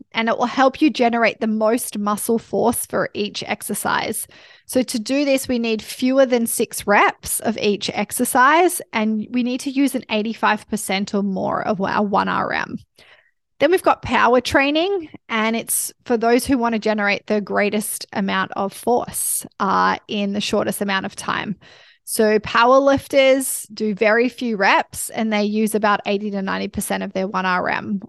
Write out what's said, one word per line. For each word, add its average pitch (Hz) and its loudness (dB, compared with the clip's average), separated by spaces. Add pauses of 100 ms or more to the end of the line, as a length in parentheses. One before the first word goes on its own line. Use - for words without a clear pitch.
(120)
and 226 -2
it 226 0
will - 0
help 262 2
you 311 4
generate 233 2
the 220 -2
most 220 0
muscle 208 0
force 214 0
for - -2
each - -6
exercise. - -4 (400)
So 254 0
to - -4
do 262 0
this, 269 0
we 247 0
need 226 -2
fewer 262 2
than 240 0
six - -4
reps 277 2
of 220 -4
each 208 -2
exercise, 277 2 (100)
and 220 -2
we 247 0
need 247 -2
to 285 -6
use 269 2
an 247 -4
eighty-five 214 0
percent 196 -4
or 202 2
more 196 -2
of 190 -2
our 202 0
one 196 0
R 185 -2
M. - -6 (840)
Then 285 4
we've 359 2
got - 2
power 240 4
training, 311 0 (220)
and 226 0
it's - -4 (140)
for 247 0
those 233 4
who 269 0
want 233 0
to 220 0
generate 208 -2
the 214 0
greatest 202 -2
amount 190 -2
of 196 -4
force, - -4 (120)
uh, 190 2 (100)
in 202 -4
the 208 -4
shortest 208 -2
amount 196 -2
of - -10
time. - -4 (480)
So 214 2
power 240 4
lifters 277 2
do 214 -2
very 226 4
few 233 -4
reps, 202 2
and 220 -2
they 208 2
use 208 0
about 208 2
eighty 208 -2
to 196 -4
ninety 190 -4
percent 196 -4
of 190 -8
their 190 -4
one 185 -4
R 180 0
M. 196 -4